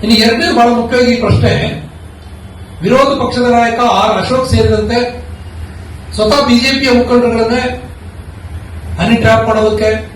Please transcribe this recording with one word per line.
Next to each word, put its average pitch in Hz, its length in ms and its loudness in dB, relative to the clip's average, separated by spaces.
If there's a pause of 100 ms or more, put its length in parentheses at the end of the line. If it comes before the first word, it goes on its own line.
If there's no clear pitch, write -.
ಇನ್ನು 220 160 2
ಎರಡನೇ 233 340 2
ಬಹಳ 240 160 4
ಮುಖ್ಯವಾಗಿ 240 440 2
ಈ 233 80 0
ಪ್ರಶ್ನೆ, - 640 0 (960)
ವಿರೋಧ 262 400 2
ಪಕ್ಷದ 247 200 -2
ನಾಯಕ 233 380 2
ಆರ್ 214 440 2
ಅಶೋಕ್ 254 260 0
ಸೇರಿದಂತೆ 220 760 0 (920)
ಸ್ವತಃ 226 320 2
ಬಿ 240 120 4
ಜೆ 269 220 0
ಪಿಯ 269 180 0
ಮುಖಂಡರುಗಳನ್ನೇ 240 840 0 (1160)
ಹನಿ 220 160 2
ಟ್ರ್ಯಾಪ್ 226 320 4
ಮಾಡೋದಕ್ಕೆ 214 680 0